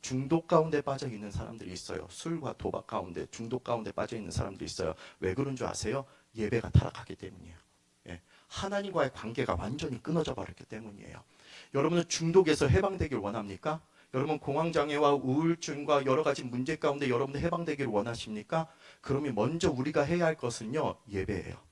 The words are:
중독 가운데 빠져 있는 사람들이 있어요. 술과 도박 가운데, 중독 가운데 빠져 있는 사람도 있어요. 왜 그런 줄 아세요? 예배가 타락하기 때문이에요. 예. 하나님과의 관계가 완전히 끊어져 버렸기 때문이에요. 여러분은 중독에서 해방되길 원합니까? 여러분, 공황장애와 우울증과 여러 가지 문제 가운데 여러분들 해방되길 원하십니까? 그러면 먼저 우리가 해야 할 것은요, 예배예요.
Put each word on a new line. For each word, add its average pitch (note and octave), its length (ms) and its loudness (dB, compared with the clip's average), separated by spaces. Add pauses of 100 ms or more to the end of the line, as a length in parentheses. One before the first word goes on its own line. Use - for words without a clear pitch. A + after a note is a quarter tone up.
중독 C#3 480 -2
가운데 D#3 320 4
빠져 C#3 260 -4
있는 G#2 240 -8
사람들이 A2+ 420 -8
있어요. F2+ 380 -8
술과 D#3+ 480 -6
도박 G2 300 -4
가운데, F#2 420 -6
중독 A#2 320 -6
가운데 A2+ 300 -4
빠져 - 240 -4
있는 G2 160 -8
사람도 - 320 -4
있어요. D#2+ 300 -4 (260)
왜 F#2 140 0
그런 C#3 200 -2
줄 A#2 120 -4
아세요? C3 380 -4 (300)
예배가 A2 360 -2
타락하기 - 440 4
때문이에요. E2+ 420 -16 (520)
예. F2 120 -12 (280)
하나님과의 G3 680 -2
관계가 A2+ 400 -2
완전히 A#2 480 -4
끊어져 D3+ 320 0
버렸기 E2+ 300 -10
때문이에요. G#2+ 580 -14 (520)
여러분은 E3 340 2
중독에서 E3 580 6
해방되길 E3+ 520 4
원합니까? G#2 600 -4 (340)
여러분, D3 240 0
공황장애와 D3 760 4
우울증과 C#3+ 880 2
여러 C3+ 180 4
가지 C#3 220 0
문제 B2+ 320 -2
가운데 C#3+ 320 0
여러분들 C3+ 320 0
해방되길 E3+ 460 2
원하십니까? A2+ 840 0 (320)
그러면 C#3 340 0
먼저 D#3+ 360 2
우리가 C3 320 2
해야 E3+ 240 2
할 D#3+ 100 2
것은요, A2+ 600 -2 (140)
예배예요. F#2+ 460 -2 (160)